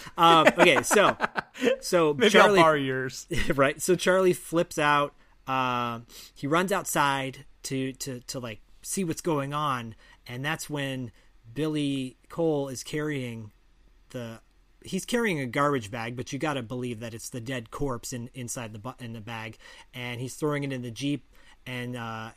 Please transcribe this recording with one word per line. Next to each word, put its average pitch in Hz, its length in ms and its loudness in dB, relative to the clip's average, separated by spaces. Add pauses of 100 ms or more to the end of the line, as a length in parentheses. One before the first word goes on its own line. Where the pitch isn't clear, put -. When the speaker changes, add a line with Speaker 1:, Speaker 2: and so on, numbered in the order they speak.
(180)
Speaker 1:
Um, 165 300 8
okay, 156 360 6
so, 185 320 4 (340)
Speaker 2:
<laughs> 254 300 0
Speaker 1:
so 160 340 2
Speaker 2:
Maybe 156 180 6
Speaker 1:
Charlie 202 280 8
Speaker 2:
I'll 165 60 10
borrow 156 120 6
yours. 131 480 -4 (140)
Speaker 1:
<laughs> - 160 0
Right, 139 260 4
so 185 140 4
Charlie 185 380 4
flips - 440 -2
out. 147 360 4 (340)
Uh, 123 540 -2 (340)
he 147 120 -6
runs 180 260 2
outside 139 720 0 (180)
to, 131 300 -4
to, 127 280 -10
to, - 180 -10
like, 117 200 -10 (220)
see - 240 -4
what's 160 160 -4
going 143 320 -2
on, 127 420 -2 (320)
and 123 160 -8
that's 151 260 -4
when 135 420 -6 (420)
Billy 143 640 -4 (120)
Cole 156 400 0
is 123 140 -10
carrying 127 680 -6 (580)
the, 117 300 -12 (440)
he's - 220 -8
carrying 226 340 0
a 135 60 -4
garbage 135 460 0
bag, 120 240 -6
but 123 180 -10
you 135 60 -6
gotta 143 240 -2
believe 123 360 -8
that 117 140 -12
it's - 160 -12
the 127 120 -10
dead 120 300 -8
corpse 131 420 -6
in, 120 200 -10
inside 120 400 -10
the 113 60 -12
bu-, 127 200 -12
in 117 140 -12
the 113 80 -12
bag, 110 360 -10 (360)
and 123 280 -8
he's 127 140 -8
throwing 147 280 -2
it 139 100 -4
in 127 80 -6
the 123 100 -8
Jeep, 135 340 -6 (400)
and, 123 300 -8
uh, 113 420 -8